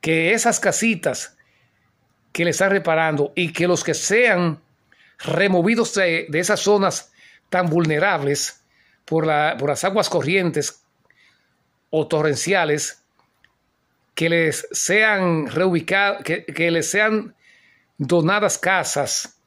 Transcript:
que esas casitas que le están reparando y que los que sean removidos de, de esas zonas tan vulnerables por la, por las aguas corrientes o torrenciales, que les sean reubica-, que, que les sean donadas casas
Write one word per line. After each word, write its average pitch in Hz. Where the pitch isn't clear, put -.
que 165
esas 226
casitas 185
que 170
le 170
están 190
reparando 160
y 170
que 170
los 175
que 160
sean 185
removidos 202
de, 170
de 156
esas 190
zonas 196
tan 180
vulnerables 156
por 160
la, 151
por 139
las 143
aguas 196
corrientes 165
o 156
torrenciales, 151
que 165
les 165
sean 185
reubica-, 185
que, -
que 165
les 165
sean 214
donadas 175
casas 175